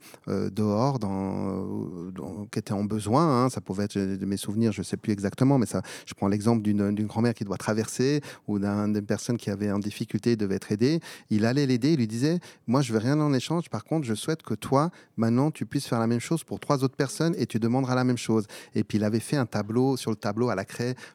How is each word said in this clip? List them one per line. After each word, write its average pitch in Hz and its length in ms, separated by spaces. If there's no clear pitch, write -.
euh, 98 240
dehors, 107 480
dans, 98 500
euh, 95 600
dans, 95 340
qui 107 140
était - 120
en 101 120
besoin, 120 640
hein. 131 40
Ça 113 100
pouvait 95 260
être, 104 120
de 98 300
mes 98 100
souvenirs, 107 340
je 95 120
sais - 140
plus - 140
exactement, 104 460
mais 113 80
ça, 92 160
je - 80
prends - 140
l'exemple 107 340
d'une, 104 320
d'une 104 140
grand-mère 113 260
qui - 100
doit 98 140
traverser 123 640
ou 104 120
d'un, 101 280
d'une 104 200
personne 110 300
qui - 120
avait 101 220
en 101 80
difficulté 104 540
et - 20
devait 98 220
être - 140
aidée. 127 280
Il 107 140
allait 131 200
l'aider, 127 280
il 165 40
lui 117 100
disait : « 135 320
Moi, 131 160
je 113 100
veux 110 60
rien 135 200
en 147 140
échange. 156 380
Par 107 120
contre, 156 220
je 113 80
souhaite - 300
que - 100
toi, 143 380
maintenant, 117 320
tu 147 160
puisses 139 220
faire 120 120
la 113 60
même 120 140
chose 165 240
pour - 160
trois 139 240
autres 131 120
personnes 156 440
et 117 80
tu - 120
demanderas 123 360
la 127 80
même 127 140
chose. » 110 280
Et 110 80
puis, - 160
il 104 40
avait 107 160
fait - 180
un 127 100
tableau, 120 500
sur - 140
le 107 60
tableau 117 320
à 104 60
la 95 100
craie, 123 280